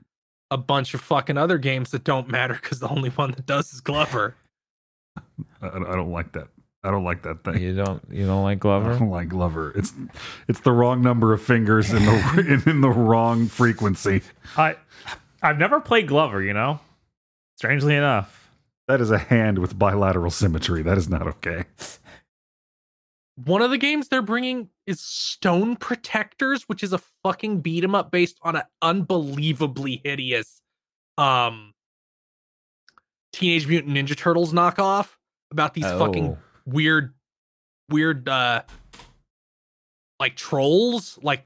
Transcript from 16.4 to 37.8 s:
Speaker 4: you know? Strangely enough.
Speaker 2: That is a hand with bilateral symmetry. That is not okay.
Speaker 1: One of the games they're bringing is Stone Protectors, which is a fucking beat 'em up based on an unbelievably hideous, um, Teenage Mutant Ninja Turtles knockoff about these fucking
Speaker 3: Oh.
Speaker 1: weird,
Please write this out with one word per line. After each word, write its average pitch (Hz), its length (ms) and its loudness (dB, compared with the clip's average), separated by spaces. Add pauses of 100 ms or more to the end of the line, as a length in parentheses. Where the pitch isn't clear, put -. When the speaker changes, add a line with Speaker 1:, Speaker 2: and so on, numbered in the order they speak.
Speaker 4:
you 98 140 -2
know? 135 240 -2 (760)
Strangely 143 400 2
enough. 131 520 0 (380)
Speaker 2:
That 131 160 2
is 110 80 2
a 107 80 4
hand 107 400 2
with 90 200 -2
bilateral 95 520 2
symmetry. 82 520 0
That 87 140 2
is 82 140 0
not 82 160 -2
okay. 85 380 -6 (1800)
Speaker 1:
One 180 180 2
of 247 80 2
the 269 80 0
games 285 300 -2
they're 262 140 0
bringing 240 460 -4 (180)
is 185 140 -6
Stone 196 760 -2
Protectors, 247 920 -4
which - 140 -8
is 190 100 -8
a 180 60 0 (260)
fucking 190 360 -2
beat 165 240 -2
'em 196 100 0
up 190 160 -2
based 175 320 0
on 165 140 -4
an 151 60 -4 (200)
unbelievably 147 1200 -2
hideous, 131 560 -6 (580)
um, 117 540 0 (1600)
Teenage 170 360 0
Mutant 147 280 0
Ninja 139 200 -2
Turtles 170 360 0
knockoff 190 640 0 (360)
about 151 220 -2
these 160 100 -4
fucking 90 460 0
Speaker 3:
Oh. 80 80 -8 (280)
Speaker 1:
weird, 151 480 0 (760)